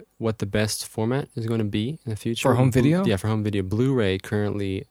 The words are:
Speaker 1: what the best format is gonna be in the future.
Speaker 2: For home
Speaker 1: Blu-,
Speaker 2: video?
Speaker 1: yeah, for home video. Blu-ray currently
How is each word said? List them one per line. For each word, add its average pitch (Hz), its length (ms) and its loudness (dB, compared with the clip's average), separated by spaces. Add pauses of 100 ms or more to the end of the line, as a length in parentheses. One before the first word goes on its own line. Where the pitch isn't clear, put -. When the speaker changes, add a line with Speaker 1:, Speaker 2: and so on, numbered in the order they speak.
(180)
Speaker 1:
what 113 220 -2
the 107 60 -2
best 107 400 -2
format 123 480 -4
is 113 120 -6
gonna 113 180 0
be 107 400 -4
in 113 60 -8
the 110 60 -6
future. 117 260 -6
Speaker 2:
For 127 140 6
home 131 120 6
Speaker 1:
Blu-, 123 140 4
Speaker 2:
video? 170 240 4
Speaker 1:
yeah, 104 100 2
for 107 120 -2
home 110 140 0
video. 104 200 0
Blu-ray 107 560 0
currently 101 720 -4